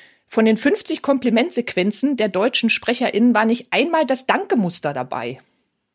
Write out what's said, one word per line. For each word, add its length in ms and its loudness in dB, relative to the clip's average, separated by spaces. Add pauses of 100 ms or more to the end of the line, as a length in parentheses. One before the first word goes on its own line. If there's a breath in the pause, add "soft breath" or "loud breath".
(260 soft breath)
von 200 2
den 100 4
fünfzig 460 -2
Komplimentsequenzen 1120 0
der 120 0
deutschen 420 0
SprecherInnen 640 2
war 100 4
nicht 260 0
einmal 360 2
das 180 -2
Danke-Muster 720 0
dabei. 480 -8 (520)